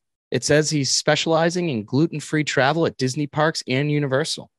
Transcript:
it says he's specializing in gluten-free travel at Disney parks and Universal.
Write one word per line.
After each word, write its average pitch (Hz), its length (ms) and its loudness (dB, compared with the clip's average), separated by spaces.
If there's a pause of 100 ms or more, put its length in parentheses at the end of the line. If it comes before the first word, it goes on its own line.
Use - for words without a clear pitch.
(300)
it 127 140 -2
says 151 260 2
he's 143 200 0
specializing 165 800 0
in 113 160 -4
gluten-free 151 600 0
travel 147 420 2
at - 100 -2
Disney 131 300 -2
parks 151 420 0
and 143 240 0
Universal. 143 680 -2